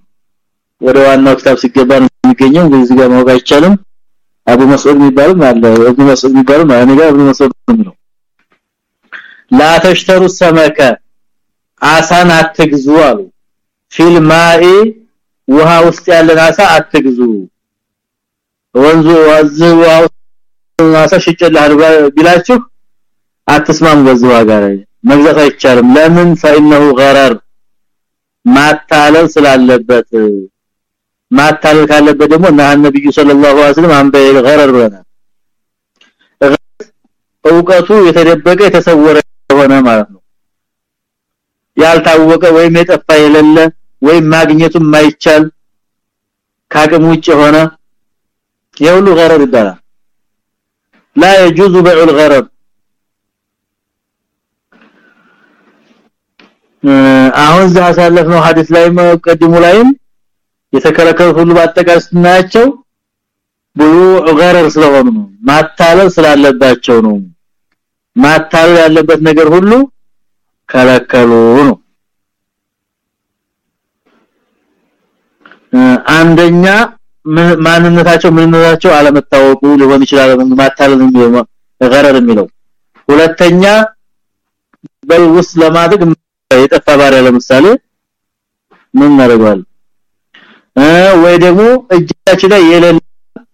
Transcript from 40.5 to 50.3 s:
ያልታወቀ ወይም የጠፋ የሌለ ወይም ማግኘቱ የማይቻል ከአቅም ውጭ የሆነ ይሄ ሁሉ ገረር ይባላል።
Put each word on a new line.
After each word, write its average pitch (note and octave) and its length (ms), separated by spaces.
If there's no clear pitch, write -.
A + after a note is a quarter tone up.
ያልታወቀ D#3+ 640
ወይም E3 240
የጠፋ E3+ 300
የሌለ D3+ 400
ወይም D#3+ 260
ማግኘቱ D#3+ 480
የማይቻል D#3 680
ከአቅም D#3 340
ውጭ E3 240
የሆነ D3 280
ይሄ D3+ 160
ሁሉ G3 220
ገረር D#3+ 280
ይባላል። A2+ 360